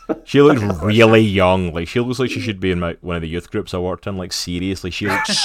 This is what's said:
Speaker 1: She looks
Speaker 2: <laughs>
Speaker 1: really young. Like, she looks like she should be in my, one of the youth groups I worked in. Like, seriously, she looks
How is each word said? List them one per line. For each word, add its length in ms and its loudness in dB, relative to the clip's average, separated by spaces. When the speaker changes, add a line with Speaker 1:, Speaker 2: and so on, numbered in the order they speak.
Speaker 1:
She 180 4
looks 180 6
Speaker 2:
<laughs> 220 -4
Speaker 1:
really 380 6
young. 520 2
Like, 140 -6
she 140 -2
looks 180 -4
like 120 -2
she 100 -6
should 180 -6
be 140 0
in 80 -2
my, 200 -4
one 140 -6
of 80 -4
the 60 -6
youth 240 -8
groups 220 -6
I 40 -2
worked 300 -6
in. 80 -6
Like, 160 -10
seriously, 580 -6
she 160 -6
looks 380 -4